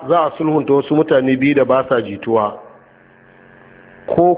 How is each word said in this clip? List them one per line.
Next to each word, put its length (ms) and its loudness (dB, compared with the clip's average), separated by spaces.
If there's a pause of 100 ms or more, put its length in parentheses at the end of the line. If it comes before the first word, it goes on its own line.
za 160 2
a 120 -4
sulhunta 360 -2
wasu 220 0
mutane 420 2
biyu 180 0
da 100 4
ba 240 0
sa 120 0
jituwa, 580 -4 (1500)
ko 300 4